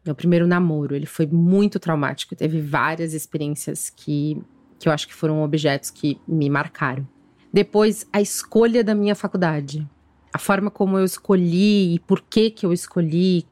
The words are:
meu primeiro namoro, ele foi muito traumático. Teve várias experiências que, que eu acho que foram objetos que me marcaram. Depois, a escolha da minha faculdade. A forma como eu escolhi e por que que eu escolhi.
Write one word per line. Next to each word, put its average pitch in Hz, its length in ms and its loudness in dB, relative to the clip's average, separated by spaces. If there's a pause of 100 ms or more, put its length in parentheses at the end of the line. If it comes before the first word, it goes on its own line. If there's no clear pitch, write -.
meu 151 100 -4
primeiro 175 320 2
namoro, 160 480 0
ele 143 120 -6
foi 156 200 -2
muito 185 540 2
traumático. 147 560 -4
Teve 156 240 -2
várias 156 540 -2
experiências 151 720 -8
que, 147 520 -4 (380)
que - 100 -4
eu 160 40 4
acho 147 160 -6
que - 60 -20
foram 156 280 -2
objetos 147 480 -2
que - 380 -6
me 147 220 0
marcaram. 139 580 -4 (420)
Depois, 208 640 0
a 208 80 2
escolha 226 640 0
da 214 100 0
minha 208 200 0
faculdade. 156 720 -4 (440)
A - 60 -4
forma 202 320 0
como 190 280 0
eu 190 60 4
escolhi 185 920 2
e 170 60 0
por - 200 0
que 220 300 2
que 220 160 -4
eu 170 80 2
escolhi. 175 760 0